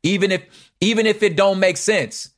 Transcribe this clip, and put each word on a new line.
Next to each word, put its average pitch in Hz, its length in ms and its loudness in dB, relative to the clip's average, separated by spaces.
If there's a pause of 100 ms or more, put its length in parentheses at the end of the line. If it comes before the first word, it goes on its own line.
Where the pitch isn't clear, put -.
Even 190 280 0
if, 185 120 -4 (380)
even 220 240 2
if 214 180 0
it 180 140 0
don't 196 220 2
make 185 180 2
sense 180 600 -4